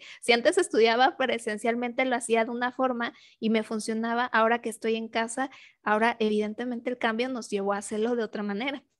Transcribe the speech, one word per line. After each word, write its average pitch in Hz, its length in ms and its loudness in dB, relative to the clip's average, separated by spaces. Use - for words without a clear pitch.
Si 233 120 4
antes 247 240 4
estudiaba 233 580 4
presencialmente, 233 880 -2
lo 254 100 0
hacía 226 280 2
de 233 80 -4
una 247 220 -4
forma 247 400 -2
y 220 100 0
me 220 140 2
funcionaba. 226 640 -2
Ahora 233 360 0
que 233 80 -6
estoy 226 280 -2
en 226 100 -6
casa, 226 420 -4
ahora 220 360 2
evidentemente 214 720 -2
el 247 80 -4
cambio 233 320 0
nos 240 200 -8
llevó 202 240 -2
a 202 40 -2
hacerlo 220 400 -2
de 233 60 -2
otra 214 200 -6
manera. 233 400 -4